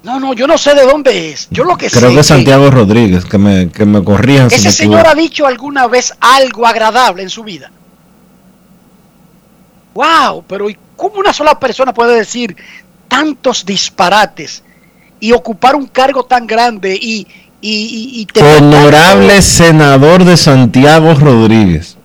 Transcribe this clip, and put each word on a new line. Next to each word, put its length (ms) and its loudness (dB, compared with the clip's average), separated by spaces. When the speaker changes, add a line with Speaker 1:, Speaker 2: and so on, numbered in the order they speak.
Speaker 1:
No, 160 -10
no, 140 -6
yo 140 -4
no 100 0
sé 180 0
de 100 4
dónde 460 -2
es. 200 -16
Yo 140 -4
lo 120 -2
que 120 -8
Speaker 2:
Creo 120 0
Speaker 1:
sé 60 4
Speaker 2:
que 60 2
Speaker 1:
es 60 2
que 40 2
Speaker 2:
Santiago 360 4
Rodríguez, 540 0
que 120 -4
me, 320 0
que 160 -4
me 180 2
corrijan 460 2
si 60 0
Speaker 1:
ese 120 -2
Speaker 2:
me 40 0
Speaker 1:
señor 300 2
Speaker 2:
equivoco. 100 4
Speaker 1:
ha 100 0
dicho 260 -4
alguna 400 -4
vez 340 -4
algo 440 0
agradable 580 -2
en 60 -14
su 140 -14
vida. 260 -18
Wow, 540 -2
pero 220 -8
¿y 80 -14
cómo 240 -8
una 140 -2
sola 260 -4
persona 340 -6
puede 240 -2
decir 380 -8
tantos 580 -6
disparates 1000 -4
y 140 -4
ocupar 420 -2
un 120 -8
cargo 360 -4
tan 240 -4
grande 480 -4
y, 320 -10
y, 120 -10
y, 60 -12
y 40 -12
tener 360 2
Speaker 2:
Honorable 680 4
Speaker 1:
tanto 140 4
Speaker 2:
senador 840 4
de 140 4
Santiago 800 4
Rodríguez. 880 2